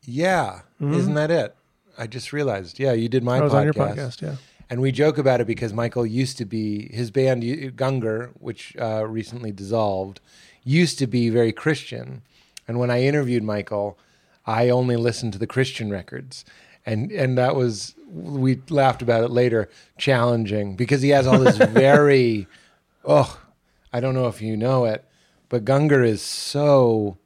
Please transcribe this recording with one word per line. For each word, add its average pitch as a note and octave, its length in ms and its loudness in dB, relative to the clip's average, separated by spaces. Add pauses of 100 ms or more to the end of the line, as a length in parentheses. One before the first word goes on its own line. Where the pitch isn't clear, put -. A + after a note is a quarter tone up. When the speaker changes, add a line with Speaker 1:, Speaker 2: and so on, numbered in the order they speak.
Speaker 1:
Yeah. C#3 540 -2 (200)
Speaker 2:
Mm-hmm. D3 140 -2
Speaker 1:
Isn't D#3+ 200 2
that D3+ 160 0
it? D3+ 260 0 (400)
I A#2 100 -8
just G#2+ 260 -12
realized. A2 460 -4
Yeah, C3 140 0
you A#2 160 0
did A#2+ 160 0
my B2 140 0
Speaker 2:
I - 20 2
was D3 120 2
Speaker 1:
podcast. C#3 40 4
Speaker 2:
on C#3 80 4
your D3+ 100 2
podcast, B2+ 460 -4
yeah. D3 160 -8 (320)
Speaker 1:
And B2 140 -4
we C3+ 100 0
joke D3 260 2
about B2+ 220 2
it A2+ 60 0
because A2+ 260 -4
Michael A#2 320 -2
used B2 340 -2
to A#2+ 60 -6
be, G#2+ 480 -6
his A2+ 180 -6
band, C3 320 0
y-, C3+ 320 -6
Gungor, B2 640 -4
which, - 400 -14
uh, A2 280 -4
recently A2+ 460 -8
dissolved, G2 680 -4 (420)
used D#3+ 360 2
to C3+ 80 -2
be A#2 240 0
very A2+ 220 2
Christian. B2+ 680 -6 (440)
And A#2 120 -4
when B2 120 0
I B2 120 2
interviewed C3 420 0
Michael, G#2 540 -6 (480)
I A#2 240 2
only B2 260 2
listened A#2 380 -2
to G2 40 -12
the A2 80 -4
Christian B2 440 -4
records. G2+ 540 -12 (400)
And, A2+ 280 -4
and C3 260 0
that B2+ 180 2
was, A#2+ 380 -4 (160)
we C#3 580 -2
laughed C3+ 320 2
about A#2 240 2
it A#2+ 60 -2
later, A#2 400 2 (260)
challenging, A2+ 800 0
because B2 260 0
he C#3 80 2
has C#3 160 4
all C3 120 6
this C3 180 4
Speaker 2:
<laughs> G3+ 140 4
Speaker 1:
very, C3+ 760 4 (600)
oh, C#3+ 340 2 (520)
I A#2+ 80 -4
don't C3 140 -2
know B2+ 140 0
if G#2 140 -8
you A2 140 -4
know B2 300 0
it, G#2+ 180 -4 (440)
but A#2+ 160 -2
Gungor C#3 420 4
is G#2+ 160 0
so A#2+ 1040 2